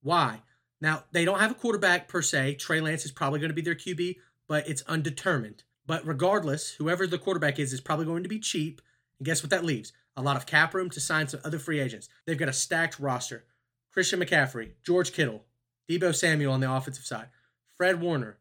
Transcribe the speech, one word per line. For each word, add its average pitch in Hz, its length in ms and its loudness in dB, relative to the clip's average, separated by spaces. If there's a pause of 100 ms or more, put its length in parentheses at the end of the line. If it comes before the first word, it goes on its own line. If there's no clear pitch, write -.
Why? 135 420 2 (360)
Now, 156 320 0
they 170 140 2
don't 190 140 2
have 214 120 6
a 254 40 -6
quarterback 196 520 2
per 175 140 -2
se. 139 340 2
Trey 160 240 0
Lance 156 240 -2
is 147 80 -8
probably 147 280 -2
gonna 160 140 -2
be 165 80 -2
their 165 140 -2
Q 180 200 -6
B, 180 240 -2 (280)
but 151 220 0
it's 147 140 -4
undetermined. 147 800 -2 (220)
But 160 200 -4
regardless, 160 680 0
whoever 175 360 -2
the 170 100 -2
quarterback 156 420 0
is, 131 140 -2
is 131 80 -6
probably 160 240 -2
going 165 180 -2
to 180 60 -6
be 214 100 -4
cheap. 160 420 -4 (380)
And 131 60 -8
guess 156 180 0
what 147 60 -8
that 175 160 2
leaves? 131 280 -4 (220)
A 127 60 -8
lot 139 160 2
of 123 80 -6
cap 160 300 2
room 185 160 -2
to - 80 -10
sign 156 280 0
some 139 160 -8
other 156 140 -4
free 151 220 -2
agents. 117 280 -6 (200)
They've 165 100 -2
got 147 120 0
a 131 40 -4
stacked 165 460 -2
roster. 123 460 -4 (460)
Christian 185 280 2
McCaffrey, 131 540 2 (120)
George 175 260 4
Kittle, 113 320 0 (460)
Deebo 170 260 2
Samuel 151 380 4
on 131 60 2
the 131 120 2
offensive 131 340 -4
side, 113 220 -8 (480)
Fred 180 240 4
Warner 143 420 -2